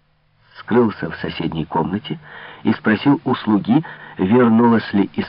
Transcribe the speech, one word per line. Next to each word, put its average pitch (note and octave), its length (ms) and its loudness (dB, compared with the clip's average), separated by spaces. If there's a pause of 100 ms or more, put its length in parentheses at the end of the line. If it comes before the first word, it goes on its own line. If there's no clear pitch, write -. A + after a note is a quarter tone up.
(580)
скрылся G#2 520 0
в E2 60 -12
соседней D#2+ 480 -6
комнате F2+ 540 -6 (460)
и A2 100 0
спросил A2 500 0
у B2+ 100 0
слуги, G#2+ 480 0 (360)
вернулась A2+ 760 4
ли G2 120 2 (100)
из F#2+ 140 -4